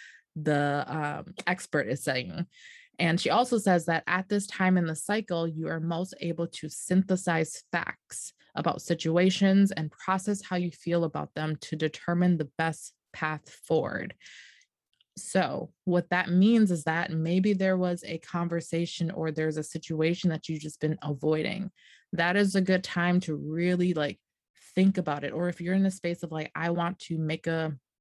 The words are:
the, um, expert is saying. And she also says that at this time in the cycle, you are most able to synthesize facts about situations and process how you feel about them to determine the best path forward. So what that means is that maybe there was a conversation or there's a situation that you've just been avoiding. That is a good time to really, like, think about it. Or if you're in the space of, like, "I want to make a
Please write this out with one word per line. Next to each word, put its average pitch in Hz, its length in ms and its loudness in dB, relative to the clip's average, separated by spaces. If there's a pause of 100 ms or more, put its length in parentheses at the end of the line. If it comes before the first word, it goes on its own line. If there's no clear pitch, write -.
(340)
the, 143 520 0
um, 147 480 -6 (120)
expert 175 420 -2
is 123 140 -4
saying. 127 440 -4 (520)
And 170 220 2
she - 100 0
also 240 280 2
says 180 280 4
that 165 200 0
at 185 220 -2
this 202 180 0
time 185 320 4
in 170 80 2
the 160 100 -4
cycle, 185 500 -2
you 160 220 -6
are 160 120 -4
most 170 400 -4
able 170 280 -4
to - 200 -12
synthesize 185 1040 0
facts - 600 -8 (220)
about - 280 -2
situations 190 880 4
and 156 200 -4
process 190 520 -4
how 185 140 -4
you 175 140 -2
feel 170 340 0
about 151 300 -4
them 156 260 -4
to - 160 -8
determine 170 640 2
the 151 180 -4
best - 380 -4 (180)
path 156 360 -6
forward. - 640 -2 (1040)
So - 540 -2 (120)
what 175 260 0
that 180 180 0
means 202 420 6
is 165 140 -2
that 165 260 -2
maybe 175 440 2
there 185 240 2
was 180 260 -2
a 165 140 -6
conversation 170 920 -4
or 160 200 -4
there's 156 260 -2
a 156 60 -4
situation 160 680 -2
that 160 180 -2
you've 160 140 -4
just 151 180 -12
been 156 240 -2
avoiding. 147 680 -2 (420)
That 175 240 2
is 202 180 4
a 190 60 4
good 185 240 2
time 175 360 2
to 165 140 -2
really, 170 600 0
like, 147 240 -2 (560)
think 190 240 6
about 147 260 -2
it. - 80 -6
Or 175 160 -2
if 175 120 -6
you're 175 140 -2
in 196 80 4
the 196 80 4
space 175 320 -4
of, 160 100 -8
like, 156 220 -4
"I 165 140 -2
want 170 320 -2
to - 160 -6
make 156 300 -2
a 160 280 -2 (260)